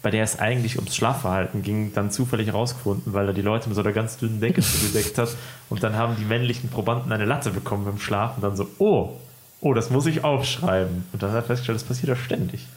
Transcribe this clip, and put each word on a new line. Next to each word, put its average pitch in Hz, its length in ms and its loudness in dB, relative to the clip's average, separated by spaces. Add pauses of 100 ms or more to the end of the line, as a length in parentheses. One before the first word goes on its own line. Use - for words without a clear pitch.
bei 107 80 2
der 110 120 4
es 110 140 -2
eigentlich 120 400 0
ums - 180 -4
Schlafverhalten 95 680 0
ging, 104 300 0
dann 104 180 0
zufällig 110 420 0
rausgefunden, 104 600 -2
weil 101 140 2
er 98 60 2
die 95 80 0
Leute 107 260 0
mit 107 80 0
so 104 60 2
einer 101 120 2
ganz 110 240 -2
dünnen 110 220 -2
Decke 120 220 2
<laughs> - 0 -
zugedeckt 104 560 2
hat. 117 120 2 (400)
Und 104 140 -2
dann 107 120 0
haben 117 240 2
die 107 60 -2
männlichen 117 440 0
Probanden 120 420 -2
eine 104 140 0
Latte 127 240 0
bekommen 101 360 -4
beim 101 140 -4
Schlafen 113 380 -2
und 110 60 -4
dann 101 120 0
so, 95 220 -2
"Oh, 160 320 4 (520)
oh, 139 120 4
das 113 160 0
muss 127 160 4
ich 160 180 2
aufschreiben." 95 880 2
Und 95 120 -4
dann 101 80 0
hat 113 60 2
er 117 60 0
festgestellt, 120 340 -2
das 110 60 -6
passiert 127 260 -2
ja 127 60 4
ständig. - 600 -4